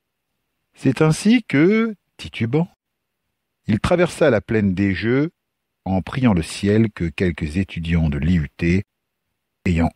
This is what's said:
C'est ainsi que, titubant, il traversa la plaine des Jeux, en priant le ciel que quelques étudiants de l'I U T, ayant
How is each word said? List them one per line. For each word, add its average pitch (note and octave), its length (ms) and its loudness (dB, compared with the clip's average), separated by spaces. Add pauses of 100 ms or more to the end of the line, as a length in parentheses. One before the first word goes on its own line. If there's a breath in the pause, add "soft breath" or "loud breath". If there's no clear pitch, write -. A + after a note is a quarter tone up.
(720)
C'est - 300 -2
ainsi G#3 400 2
que, G#3 520 2 (220)
titubant, C3+ 520 -4 (1000)
il G#3 140 0
traversa E3+ 500 0
la G#2+ 100 2
plaine G2+ 320 0
des G2 220 0
Jeux, B2 360 -2 (540)
en - 160 -2
priant B2 320 0
le F2 80 2
ciel G#2 500 0
que - 140 -8
quelques D#2+ 540 -4
étudiants E2+ 500 -2
de C#2+ 80 -2
l'I E2 220 0
U C#2+ 100 -2
T, F2 360 -2 (800)
ayant E2 300 0